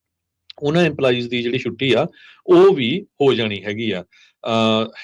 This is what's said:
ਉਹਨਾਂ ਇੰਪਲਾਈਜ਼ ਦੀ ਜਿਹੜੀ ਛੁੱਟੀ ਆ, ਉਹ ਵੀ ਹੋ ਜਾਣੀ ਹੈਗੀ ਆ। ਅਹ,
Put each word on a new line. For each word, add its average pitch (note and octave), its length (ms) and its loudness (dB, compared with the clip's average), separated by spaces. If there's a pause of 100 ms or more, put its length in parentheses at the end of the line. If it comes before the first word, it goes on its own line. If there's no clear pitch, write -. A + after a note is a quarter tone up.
(640)
ਉਹਨਾਂ D#3+ 240 2
ਇੰਪਲਾਈਜ਼ B2+ 420 -2
ਦੀ A#2+ 140 -4
ਜਿਹੜੀ A#2+ 160 -4
ਛੁੱਟੀ A#2 340 -4
ਆ, C3 140 2 (400)
ਉਹ E4+ 280 6
ਵੀ C#3+ 280 -2
ਹੋ C3+ 320 0
ਜਾਣੀ G#2+ 300 -4
ਹੈਗੀ G#2+ 260 -4
ਆ। F2+ 140 -6 (420)
ਅਹ, A2 440 0 (120)